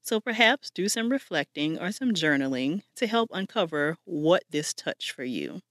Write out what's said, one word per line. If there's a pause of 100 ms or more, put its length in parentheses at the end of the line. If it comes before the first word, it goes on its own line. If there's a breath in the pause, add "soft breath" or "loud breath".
So
perhaps
do
some
reflecting
or
some
journaling (120)
to
help
uncover
what
this
touched
for
you. (120)